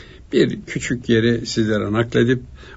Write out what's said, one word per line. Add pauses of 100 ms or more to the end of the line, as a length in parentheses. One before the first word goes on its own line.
(320)
Bir
küçük
yeri
sizlere
nakledip (340)